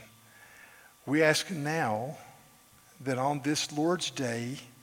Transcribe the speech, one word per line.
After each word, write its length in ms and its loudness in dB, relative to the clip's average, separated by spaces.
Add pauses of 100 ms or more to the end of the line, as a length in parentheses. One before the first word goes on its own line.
(1080)
we 160 4
ask 260 4
now 680 -2 (840)
that 160 0
on 240 0
this 300 0
Lord's 400 2
day, 460 -4 (260)